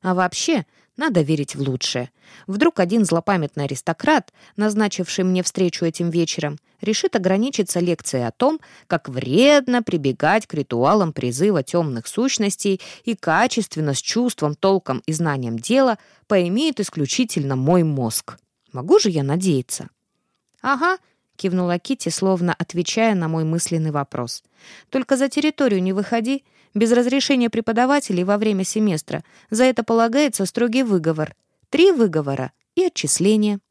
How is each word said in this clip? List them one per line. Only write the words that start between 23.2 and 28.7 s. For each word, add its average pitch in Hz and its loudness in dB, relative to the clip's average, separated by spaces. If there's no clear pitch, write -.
мой 160 -2
мысленный 160 -2
вопрос. 135 -6
"Только 269 0
за 262 0
территорию 285 0
не 185 0
выходи. 233 -2
Без 220 2
разрешения 247 2
преподавателей 226 0
во 202 2
время 202 0
семестра 180 -2